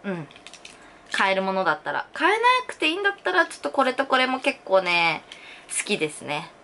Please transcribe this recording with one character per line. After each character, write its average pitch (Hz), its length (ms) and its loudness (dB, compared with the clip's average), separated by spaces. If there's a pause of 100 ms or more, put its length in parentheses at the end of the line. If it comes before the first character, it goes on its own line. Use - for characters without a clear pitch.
う 202 80 -4
ん。 170 160 -6 (840)
買 196 180 2
え 190 40 2
る 190 60 0
も 190 120 -2
の 190 100 0
だ 165 100 2
っ - 80 -4
た 147 120 -6
ら。 - 200 -4
買 339 200 2
え 440 40 0
な 440 40 -2 (260)
く - 60 -10
て 311 160 0
い - 20 -2
い 349 60 -4
ん 403 60 -6
だ 403 80 2
っ - 20 -6 (100)
た 269 80 -2
ら、 330 140 4
ち - 100 -14
ょ - 40 -18
っ - 20 -18
と 285 80 -4
こ 269 160 2
れ 254 80 0
と 269 120 0
こ 269 120 2
れ 254 100 2
も 254 140 -2
結 - 240 -2
構 190 160 4
ね、 170 420 0 (540)
好 - 80 -4
き 208 120 0
で 156 120 -2
す - 140 -14
ね。 147 280 -8 (120)